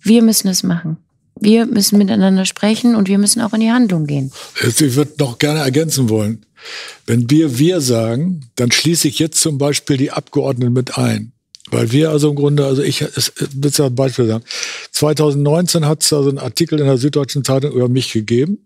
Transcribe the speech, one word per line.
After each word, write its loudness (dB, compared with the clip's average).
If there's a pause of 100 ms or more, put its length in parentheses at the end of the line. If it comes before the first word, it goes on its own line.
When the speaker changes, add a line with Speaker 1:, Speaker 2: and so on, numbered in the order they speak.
Speaker 1:
wir 4
müssen 2
es -2
machen. -4 (440)
Wir 4
müssen 2
miteinander 2
sprechen 0
und 2
wir 2
müssen 0
auch -2
in -2
die 2
Handlung 2
gehen. -4 (320)
Speaker 2:
Jetzt, 0
ich 2
würd 0
noch -2
gerne 0
ergänzen 0
wollen. -2 (600)
Wenn 0
wir, 2
wir 2
sagen, -2
dann 0
schließe 0
ich -4
jetzt -2
zum -2
Beispiel -2
die -2
Abgeordneten -2
mit -2
ein. -2 (380)
Weil 0
wir 2
also 2
im -4
Grunde, 2
also 0
ich, -2
es, -6
ich -10 (140)
will -6
jetzt 0
ein 0
Beispiel 0
sagen. -2 (480)
Zweitausendneunzehn 0
hat's 0
also 2
einen -4
Artikel -2
in 2
der 4
Süddeutschen -2
Zeitung 0
über 0
mich 0
gegeben. 0